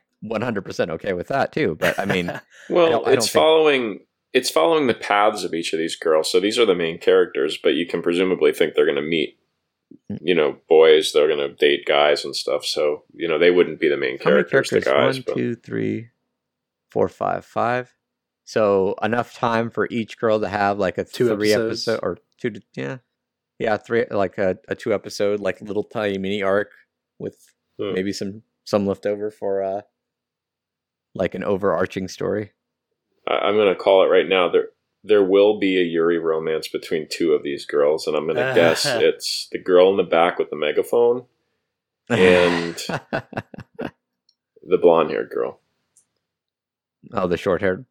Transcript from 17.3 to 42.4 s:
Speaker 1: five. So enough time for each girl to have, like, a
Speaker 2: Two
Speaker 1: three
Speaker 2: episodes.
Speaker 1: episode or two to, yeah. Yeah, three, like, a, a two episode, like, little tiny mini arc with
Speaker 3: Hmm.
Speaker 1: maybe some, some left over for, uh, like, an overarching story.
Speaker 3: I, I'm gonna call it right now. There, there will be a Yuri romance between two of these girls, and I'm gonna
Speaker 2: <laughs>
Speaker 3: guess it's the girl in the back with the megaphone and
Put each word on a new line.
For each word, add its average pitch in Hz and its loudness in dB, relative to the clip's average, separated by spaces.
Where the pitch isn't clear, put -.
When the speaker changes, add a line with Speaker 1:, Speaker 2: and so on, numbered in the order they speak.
Speaker 1:
five. 123 -6
So 101 2
enough 113 -2
time 117 -2
for 107 -4
each 113 -8
girl 110 0
to 104 -4
have, 101 0
like, 92 -2
a 95 -4
Speaker 2:
Two - -2
Speaker 1:
three 104 0
Speaker 2:
episodes. 113 -2
Speaker 1:
episode 110 -2
or 87 -4
two 123 -6
to, 104 -12
yeah. 135 -10
Yeah, 110 0
three, 117 -2
like, 101 -4
a, 95 -2
a 98 -8
two 110 -4
episode, 101 -4
like, 95 -6
little 101 -6
tiny 104 -4
mini 98 -4
arc 98 0
with 110 -12
Speaker 3:
Hmm. 101 -6
Speaker 1:
maybe 95 -4
some, 104 -10
some 104 0
left 95 -4
over 104 -4
for, 98 -4
uh, 98 -4
like, 90 -4
an 95 -8
overarching 95 -2
story. 101 -6
Speaker 3:
I, - 0
I'm 101 -2
gonna 101 4
call 95 4
it - 4
right 87 4
now. 90 2
There, 87 0
there 104 4
will 101 4
be 95 0
a 90 2
Yuri 82 0
romance 80 -4
between - -6
two 82 -2
of 73 0
these 71 -8
girls, 73 0
and 76 -2
I'm 76 -4
gonna 80 -2
Speaker 2:
<laughs> - -6
Speaker 3:
guess 85 2
it's - -2
the - -6
girl 92 6
in 101 2
the 92 0
back 85 2
with 80 -4
the 73 -8
megaphone 120 0
and 87 4